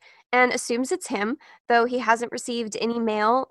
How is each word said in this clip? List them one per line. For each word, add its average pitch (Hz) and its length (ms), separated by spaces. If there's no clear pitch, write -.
and 247 200
assumes 247 380
it's 359 160
him, 220 300
though 233 160
he 247 160
hasn't 233 320
received 233 480
any 233 200
mail 220 520